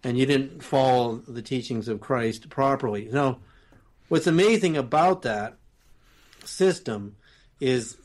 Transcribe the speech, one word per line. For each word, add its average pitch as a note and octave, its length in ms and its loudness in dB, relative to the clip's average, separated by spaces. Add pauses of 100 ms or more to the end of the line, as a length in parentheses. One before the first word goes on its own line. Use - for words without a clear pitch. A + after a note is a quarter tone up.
and B2 140 -2
you C3 80 4
didn't C3+ 380 -2
follow B2+ 540 2 (100)
the A#2+ 140 -12
teachings A#2 460 -6
of G#2+ 120 -4
Christ A#2 500 -4
properly. C3 600 -2
Now, C3+ 280 0 (680)
what's E3 200 0
amazing F3+ 500 4
about D#3+ 460 2
that G#2+ 340 -4 (880)
system A2+ 720 -2 (440)
is B2+ 460 -2